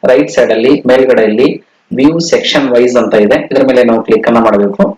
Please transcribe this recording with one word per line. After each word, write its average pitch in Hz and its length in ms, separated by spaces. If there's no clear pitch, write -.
ರೈಟ್ 139 200
ಸೈಡ್ 110 220
ಅಲ್ಲಿ 131 340
ಮೇಲ್ಗಡೆ 127 440
ಇಲ್ಲಿ 123 180
ವ್ಯೂ 151 220
ಸೆಕ್ಷನ್ - 560
ವೈಸ್ 123 220
ಅಂತ 113 180
ಇದೆ, 107 220
ಇದ್ರ 135 160
ಮೇಲೆ 127 160
ನಾವು 113 180
ಕ್ಲಿಕ್ 110 260
ಅನ್ನ 117 100
ಮಾಡ್ಬೇಕು. 101 440